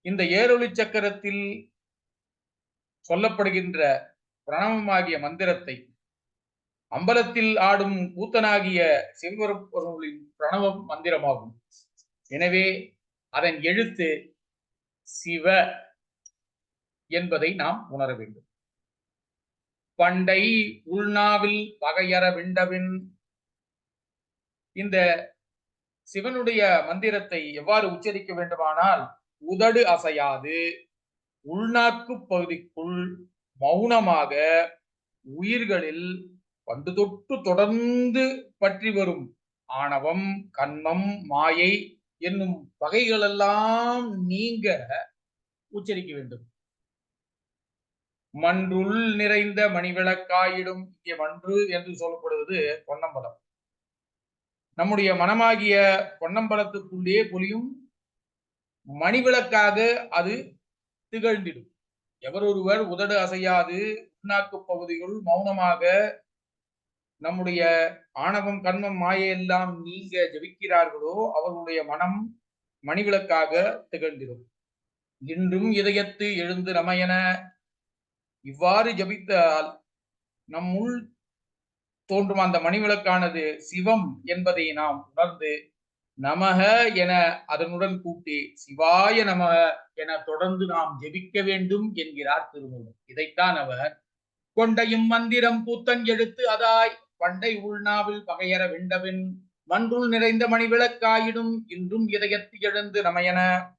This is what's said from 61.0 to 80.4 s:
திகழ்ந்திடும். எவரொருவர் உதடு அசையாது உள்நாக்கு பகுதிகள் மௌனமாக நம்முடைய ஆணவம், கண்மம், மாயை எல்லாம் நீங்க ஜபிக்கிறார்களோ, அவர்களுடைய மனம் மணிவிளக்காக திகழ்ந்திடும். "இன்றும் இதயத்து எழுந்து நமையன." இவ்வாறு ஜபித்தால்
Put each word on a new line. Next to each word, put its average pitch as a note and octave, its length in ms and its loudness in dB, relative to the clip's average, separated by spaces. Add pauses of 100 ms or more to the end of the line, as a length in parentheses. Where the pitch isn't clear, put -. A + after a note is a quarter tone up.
திகழ்ந்திடும். G3 540 -4 (540)
எவரொருவர் G3 580 0
உதடு G3+ 400 0
அசையாது F#3 1000 0
உள்நாக்கு G3 500 -4
பகுதிகள் F3 560 -6
மௌனமாக F#3 880 2 (1040)
நம்முடைய E3+ 720 0 (220)
ஆணவம், G3 520 -4
கண்மம், F#3+ 320 -2
மாயை F#3+ 320 0
எல்லாம் F#3 540 -2
நீங்க F3+ 500 -4
ஜபிக்கிறார்களோ, E3+ 1000 -2
அவர்களுடைய E3 520 -4
மனம் F#3 580 -4 (440)
மணிவிளக்காக F#3 1040 0
திகழ்ந்திடும். C3+ 520 -8 (800)
"இன்றும் F#3 480 0
இதயத்து G3+ 640 0
எழுந்து F3+ 360 -4
நமையன." F3+ 720 0 (960)
இவ்வாறு F3+ 520 2
ஜபித்தால் F3+ 880 0 (720)